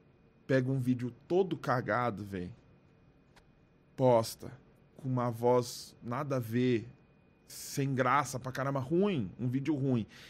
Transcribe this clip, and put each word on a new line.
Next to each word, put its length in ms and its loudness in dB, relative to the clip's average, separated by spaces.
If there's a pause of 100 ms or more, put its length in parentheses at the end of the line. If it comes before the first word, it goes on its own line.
(480)
pega 240 2
um 80 0
vídeo 320 -2 (160)
todo 300 2
cagado, 680 0
véi, 260 -8 (1500)
posta, 560 2 (460)
com 100 -10
uma 220 0
voz 720 0
nada 340 -4
a 20 0
ver, 480 0 (600)
sem 460 -6
graça 460 2
pra 120 -8
caramba, 280 -2
ruim, 600 0
um 80 -2
vídeo 280 0
ruim, 300 0 (240)